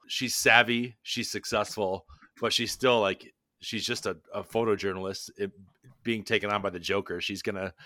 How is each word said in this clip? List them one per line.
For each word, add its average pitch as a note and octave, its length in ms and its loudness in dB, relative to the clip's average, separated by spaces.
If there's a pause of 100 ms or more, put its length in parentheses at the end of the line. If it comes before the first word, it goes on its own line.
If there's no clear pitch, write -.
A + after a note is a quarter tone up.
She's - 300 -4
savvy, A#2+ 640 4
she's - 260 -6
successful, G2+ 800 -2 (340)
but A#2 120 0
she's A2+ 180 0
still, B2 300 4
like, F#2+ 340 -2 (260)
she's G#2 240 -6
just A2+ 220 -4
a, F2+ 100 -4 (160)
a G2 120 -6
photojournalist, G2 960 -2
it, G2 120 -4 (540)
being A2+ 180 -2
taken G#2 280 0
on G#2 120 0
by G2 80 -2
the F2+ 80 -10
Joker. F2 420 -2
She's G2 220 -6
gonna F#2+ 320 -4 (120)